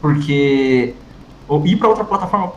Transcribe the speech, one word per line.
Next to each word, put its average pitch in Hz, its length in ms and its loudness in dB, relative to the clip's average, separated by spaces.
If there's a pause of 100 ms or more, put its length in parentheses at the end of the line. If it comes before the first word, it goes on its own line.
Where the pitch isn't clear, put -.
Porque, 139 920 0 (540)
ou 147 180 0
ir 196 100 2
pra 220 120 2
outra 220 160 2
plataforma 196 520 -4